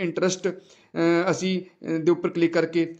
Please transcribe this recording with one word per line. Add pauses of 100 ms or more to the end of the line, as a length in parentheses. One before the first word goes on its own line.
interest,
ਅ,
ਅਸੀਂ,
ਅ,
ਦੇ
ਉੱਪਰ
ਕਲਿੱਕ
ਕਰਕੇ